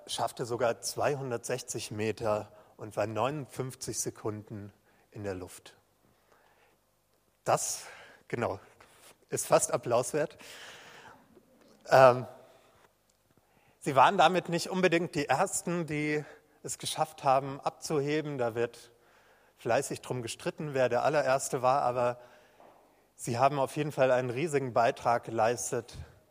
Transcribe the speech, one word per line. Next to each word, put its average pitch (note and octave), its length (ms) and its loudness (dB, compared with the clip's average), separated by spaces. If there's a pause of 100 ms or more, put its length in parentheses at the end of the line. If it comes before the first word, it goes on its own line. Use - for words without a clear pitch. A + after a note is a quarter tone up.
schaffte - 380 -6
sogar A#2 380 -2
zweihundertsechzig B2 1080 -4
Meter G#2+ 640 -2 (240)
und A2 220 -12
war G#2 80 0
neunundfünfzig B2+ 920 -6
Sekunden G#2 720 -8 (380)
in G#2 140 -14
der G2+ 100 -4
Luft. - 400 -16 (1700)
Das, - 400 0 (440)
genau, G#2 320 -4 (720)
ist - 160 -4
fast - 260 4
Applaus B2+ 400 0
wert. C3+ 240 -4 (1500)
Ähm, B2 380 8 (1500)
sie C#3+ 160 0
waren D#3+ 220 8
damit E3+ 320 4
nicht E3+ 180 -2
unbedingt F3 460 2
die D3+ 120 -2
Ersten, E3+ 600 0
die D3+ 360 -2 (400)
es - 160 -10
geschafft - 460 -6
haben, C#3 360 2
abzuheben. D3 760 -2
Da A#2+ 180 -2
wird A#2+ 380 -4 (640)
fleißig C3 460 -2
drum B2+ 180 -6
gestritten, D3+ 540 -8
wer B2+ 160 2
der A#2+ 120 0
Allererste C3+ 600 0
war, C3 200 4
aber B2 360 0 (960)
sie A#2 240 -6
haben C#3 200 2
auf C3 180 -2
jeden D3+ 160 -4
Fall C3 180 4
einen B2+ 200 0
riesigen C3+ 440 -4
Beitrag A#2+ 500 2
geleistet A#2 720 -2 (340)